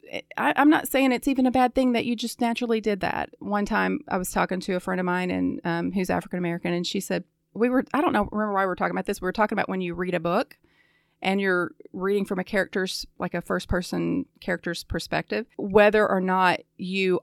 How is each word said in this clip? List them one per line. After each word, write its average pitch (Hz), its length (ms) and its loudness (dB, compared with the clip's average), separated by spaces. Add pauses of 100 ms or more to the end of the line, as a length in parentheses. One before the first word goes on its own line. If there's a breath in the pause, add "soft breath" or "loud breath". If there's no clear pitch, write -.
(360)
I, 269 200 0
I'm 294 140 6
not - 160 2
saying 269 240 2
it's 240 160 0
even 269 200 2
a 254 40 4
bad 254 240 4
thing 254 180 4
that 233 120 0
you 240 100 -2
just 226 260 -6
naturally 233 400 0
did 208 200 -2
that. - 300 -2 (100)
One 202 260 -2
time 190 420 0
I 196 100 0
was 180 120 -4
talking 185 300 -2
to 185 160 -4
a 180 40 -2
friend 185 200 -4
of 180 60 -2
mine 180 260 0
and, 180 320 -2
um, 170 280 -2
who's 185 180 -2
African 180 280 -2
American, 175 340 -2
and 175 140 -2
she 196 140 -4
said, 180 240 -4 (300)
we 226 140 2
were, 254 160 0 (100)
I 269 60 2
don't 359 120 2
know, 208 180 0
remember 208 220 -2
why 196 100 2
we 196 60 2
were 180 80 -2
talking 175 180 -2
about 185 120 -4
this. 202 140 -4
We 180 40 -8
were 180 80 -2
talking 214 240 0
about 185 120 0
when 190 120 -2
you 175 140 -4
read 180 200 -4
a 175 60 2
book 175 360 -2 (680)
and 196 180 2
you're 185 320 0 (220)
reading 196 320 0
from 190 120 -4
a 185 60 -2
character's, - 640 -2 (120)
like, 180 160 -6
a 175 60 -2
first 180 260 -4
person 175 600 -2 (140)
character's 175 440 -6
perspective, 175 640 -4 (100)
whether 208 520 6
or 190 120 2
not 185 400 2 (160)
you 185 460 2